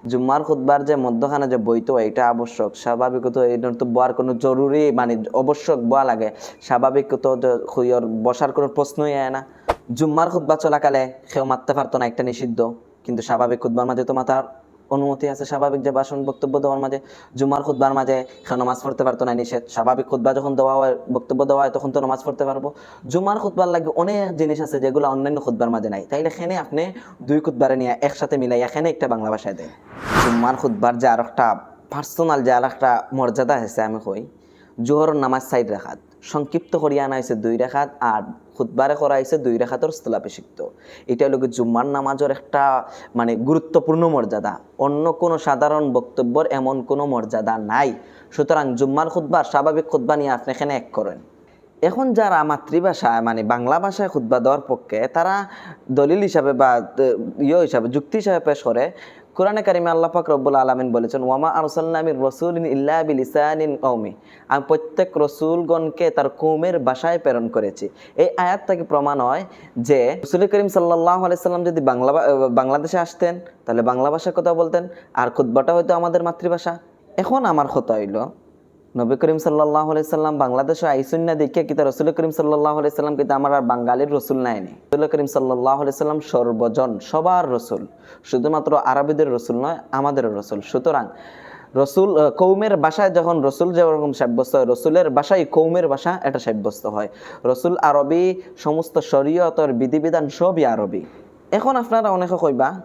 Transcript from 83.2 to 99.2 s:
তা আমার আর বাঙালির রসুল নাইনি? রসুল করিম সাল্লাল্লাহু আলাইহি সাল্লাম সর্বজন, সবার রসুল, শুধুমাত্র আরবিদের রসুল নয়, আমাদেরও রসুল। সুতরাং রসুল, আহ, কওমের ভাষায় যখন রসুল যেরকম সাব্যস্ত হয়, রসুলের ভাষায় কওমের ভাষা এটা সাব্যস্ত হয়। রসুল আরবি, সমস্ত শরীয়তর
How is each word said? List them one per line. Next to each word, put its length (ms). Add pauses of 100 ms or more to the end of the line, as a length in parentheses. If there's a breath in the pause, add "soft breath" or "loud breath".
তা 120
আমার 180
আর 80
বাঙালির 500
রসুল 260
নাইনি? 340 (220)
রসুল 140
করিম 180
সাল্লাল্লাহু 560
আলাইহি 160
সাল্লাম 220
সর্বজন, 800
সবার 520
রসুল, 340 (380 loud breath)
শুধুমাত্র 540
আরবিদের 560
রসুল 220
নয়, 220 (140)
আমাদেরও 440
রসুল। 260
সুতরাং 460 (680 loud breath)
রসুল, 440
আহ, 100
কওমের 480
ভাষায় 320
যখন 320
রসুল 320
যেরকম 400
সাব্যস্ত 420
হয়, 100
রসুলের 440
ভাষায় 360
কওমের 420
ভাষা 360
এটা 160
সাব্যস্ত 460
হয়। 220 (380 loud breath)
রসুল 320
আরবি, 640 (160 loud breath)
সমস্ত 420
শরীয়তর 720